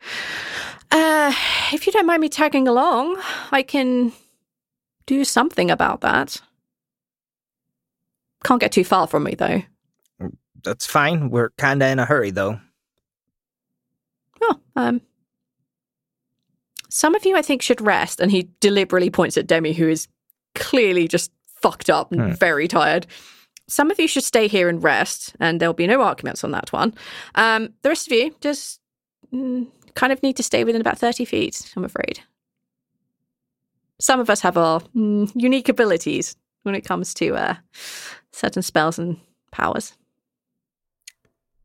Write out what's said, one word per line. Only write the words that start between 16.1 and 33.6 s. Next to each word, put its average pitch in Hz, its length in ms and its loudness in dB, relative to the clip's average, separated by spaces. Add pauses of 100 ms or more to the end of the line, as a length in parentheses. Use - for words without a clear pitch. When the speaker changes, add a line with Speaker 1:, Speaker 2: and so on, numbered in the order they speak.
Speaker 1:
some 311 240 2
of 427 100 -2
you, 381 120 2
I 311 60 2
think, 285 200 -2
should - 180 0
rest. 208 400 0
And 180 100 2
he 180 180 2 (120)
deliberately 190 500 2
points - 260 0
at - 100 -2
Demi, 160 260 2
who 165 160 2
is 160 200 -2 (480)
clearly 190 500 2
just 175 240 -2 (160)
fucked - 440 -2
up 151 220 2
and 175 80 -2
Speaker 2:
Hmm. 180 120 0
Speaker 1:
very 165 340 0
tired. 165 400 2 (600)
"Some 294 220 0
of 403 100 -2
you 320 80 2
should 277 160 -2
stay 220 240 2
here 190 200 2
and 170 140 -2
rest, - 560 0
and 165 220 0
there'll 170 140 2
be 170 120 0
no 254 160 4
arguments - 400 -2
on - 80 -4
that - 220 -6
one. - 200 0 (440)
Um, 220 460 2
the 269 80 2
rest - 180 -4
of - 40 -2
you 254 280 2
just, - 400 -6 (520)
mm, 254 360 -4 (260)
kind 262 180 2
of 262 120 -4
need 269 140 0
to 240 40 -4
stay - 220 0
within 226 160 0
about 226 180 0
thirty 240 260 0
feet, - 520 -4
I'm 185 80 -6
afraid. - 360 -8 (1800)